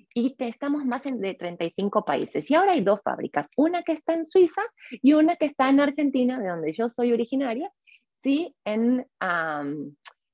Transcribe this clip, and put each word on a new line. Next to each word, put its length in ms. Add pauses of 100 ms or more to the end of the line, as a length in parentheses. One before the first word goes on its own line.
(140)
y 200
te-, 140
estamos 360
más 220
en, 140
de 140
treinta 300
y 60
cinco 340
países. 460
Y 40
ahora 180
hay 100
dos 200
fábricas, 440 (100)
una 260
que 100
está 200
en 140
Suiza 360 (280)
y 240
una 220
que 100
está 240
en 100
Argentina, 580
de 100
donde 260
yo 160
soy 220
originaria, 580 (520)
¿sí? 320 (100)
En, 420 (140)
am, 760 (380)